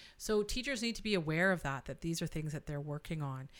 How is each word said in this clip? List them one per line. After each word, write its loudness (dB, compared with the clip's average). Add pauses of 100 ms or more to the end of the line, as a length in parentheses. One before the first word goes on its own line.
(200)
So 4
teachers 0
need 0
to -10
be 2
aware 4
of 0
that, -2
that -8
these 0
are -2
things -4
that -6
they're -4
working -4
on. -6 (100)